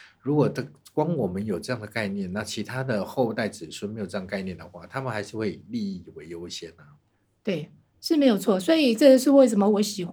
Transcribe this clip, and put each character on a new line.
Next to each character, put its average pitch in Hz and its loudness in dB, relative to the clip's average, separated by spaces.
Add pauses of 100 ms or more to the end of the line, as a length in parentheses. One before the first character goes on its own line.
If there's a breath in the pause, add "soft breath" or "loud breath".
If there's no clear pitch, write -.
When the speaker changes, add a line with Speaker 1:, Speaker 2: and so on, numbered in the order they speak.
(220 soft breath)
Speaker 1:
如 143 -2
果 135 4
的， - -6 (280)
光 156 0
我 123 -2
们 92 -4
有 107 -4
这 113 -8
样 123 -4
的 107 -12
概 104 -4
念， 98 -6
那 104 -4
其 107 -8
他 120 -6
的 113 -2
后 113 -2
代 110 -4
子 - -14
孙 104 -8
没 110 -10
有 98 -6
这 95 -8
样 95 -8
概 98 -6
念 95 -8
的 80 -16
话， 85 -18
他 135 -8
们 127 -6
还 107 -4
是 113 -12
会 107 -4
以 76 -14
利 117 -6
益 95 -8 (120)
为 76 -18
优 85 -12
先 82 -14
啊。 73 -20 (480)
Speaker 2:
对， 165 -6 (300)
是 - 0
没 285 4
有 226 4
错。 285 2
所 320 2
以 277 4
这 262 10
是 262 2
为 269 8
什 220 2
么 202 4
我 208 4
希-， 185 -4